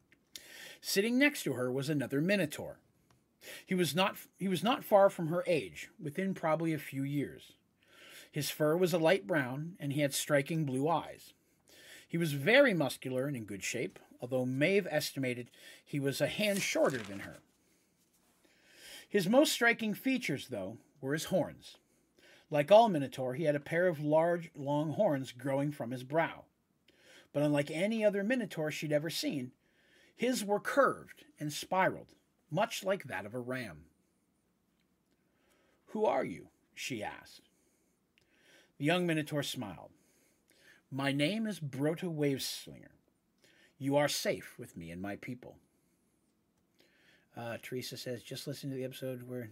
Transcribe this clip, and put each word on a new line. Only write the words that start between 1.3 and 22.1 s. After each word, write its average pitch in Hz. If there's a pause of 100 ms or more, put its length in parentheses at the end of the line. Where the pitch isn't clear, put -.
to 139
her 123
was 135
another 139
Minotaur. 165 (880)
He -
was 170
not, 196 (220)
he 180
was 175
not 226
far 196
from 175
her 175
age, 107 (120)
within 185
probably 160
a 147
few 139
years. 139 (800)
His 147
fur 156
was 180
a 175
light 190
brown, 156
and 143
he 151
had 139
striking 151
blue 131
eyes. - (760)
He 175
was 165
very 214
muscular 131
and 147
in 113
good 98
shape, - (220)
although 127
Maeve 165
estimated 127 (340)
he 147
was 135
a -
hand 202
shorter 226
than 101
her. - (1700)
His 190
most 269
striking 226
features, 240
though, 104 (240)
were 131
his 160
horns. 117 (720)